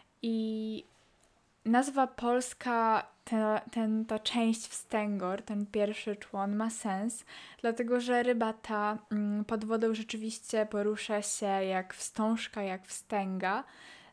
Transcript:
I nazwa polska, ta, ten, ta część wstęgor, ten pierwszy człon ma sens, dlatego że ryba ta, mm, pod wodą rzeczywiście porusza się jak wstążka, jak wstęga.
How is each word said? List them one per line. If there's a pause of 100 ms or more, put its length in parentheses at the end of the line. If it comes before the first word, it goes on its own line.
(220)
I (800)
nazwa
polska, (180)
ta, (100)
ten,
ta
część
wstęgor,
ten
pierwszy
człon
ma
sens, (360)
dlatego
że
ryba
ta, (140)
mm,
pod
wodą
rzeczywiście
porusza
się
jak
wstążka,
jak
wstęga. (480)